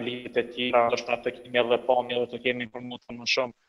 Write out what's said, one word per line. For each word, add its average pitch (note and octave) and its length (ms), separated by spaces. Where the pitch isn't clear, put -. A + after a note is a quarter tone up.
lidhje B2 320
të A#2 160
tjera, B2 400
ndoshta A#2+ 320
të B2 160
kemi B2 240
edhe A#2+ 240
pamje B2 320
dhe A#2+ 160
të A#2 140
kemi B2 180
për B2 160
më B2 220
të A#2+ 100
më A#2+ 220
shumë, B2 300